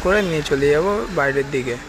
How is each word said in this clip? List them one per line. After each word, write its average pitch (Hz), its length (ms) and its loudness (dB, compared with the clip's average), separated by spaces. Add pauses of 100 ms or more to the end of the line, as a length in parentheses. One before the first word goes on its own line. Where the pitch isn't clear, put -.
করে 196 140 4 (100)
নিয়ে 156 200 -2
চলে 139 240 2
যাব 160 140 2 (300)
বাইরের 139 380 0
দিকে। 123 220 -4 (120)